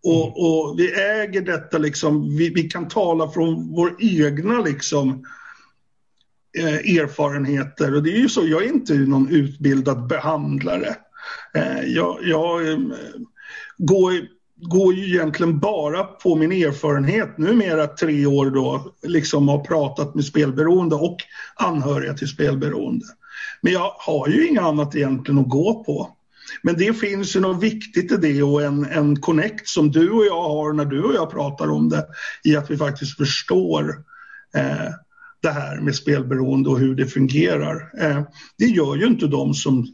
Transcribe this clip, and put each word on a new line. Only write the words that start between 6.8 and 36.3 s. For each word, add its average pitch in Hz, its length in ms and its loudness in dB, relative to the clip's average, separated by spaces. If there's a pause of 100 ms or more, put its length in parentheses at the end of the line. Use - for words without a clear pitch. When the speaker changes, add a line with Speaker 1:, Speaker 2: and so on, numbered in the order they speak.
Speaker 1:
erfarenheter. 143 1000 -2
Och 147 80 2
det 160 80 0
är 208 80 0
ju 254 100 4
så, 185 180 0
jag 160 180 2
är 240 40 -2
inte 269 260 0
någon 135 340 4
utbildad 139 760 2
behandlare. 147 880 -2 (600)
Eh, 135 320 -2
jag, 175 360 -2
jag, 170 460 0
eh, 160 100 0 (1000)
går, 185 340 4 (440)
går 180 380 2
ju 190 100 -4 (100)
egentligen 160 440 0
bara 175 460 -2
på 180 320 0
min 156 160 2
erfarenhet, 147 880 0
numera 170 480 2
tre 147 400 0
år 139 240 2
då, 135 420 -2 (100)
liksom, 147 460 2
har 143 160 2
pratat 147 500 -2
med 143 100 0
spelberoende 156 680 2
och 175 220 -2 (380)
anhöriga 147 600 -2
till - 140 -6
spelberoende. 139 760 -2 (580)
Men 175 100 2
jag 185 260 -2
har 147 300 -2
ju 277 200 4
inget 247 140 2
annat 151 340 0
egentligen 139 440 0
att 127 80 2
gå 170 360 0
på. 143 240 -6 (540)
Men 170 160 0
det 202 200 2
finns 202 380 -4
ju 190 40 2
något 185 220 0
viktigt 208 500 -2
i - 40 2
det 147 260 2
och 143 200 2
en, 143 220 0
en 147 360 2
connect 170 480 -2
som 151 220 2
du 160 200 4
och 220 160 4
jag 170 220 0
har 151 240 -2
när 147 120 0
du 139 180 -2
och 262 120 2
jag 160 160 -2
pratar 143 400 -4
om 151 180 2
det, 151 180 -2 (380)
i 151 120 6
att 147 140 -4
vi 151 60 -2
faktiskt 143 400 -6
förstår, 175 760 0 (640)
eh, - 340 -4 (520)
det 160 80 0
här 147 300 -8
med 143 140 -2
spelberoende 135 760 0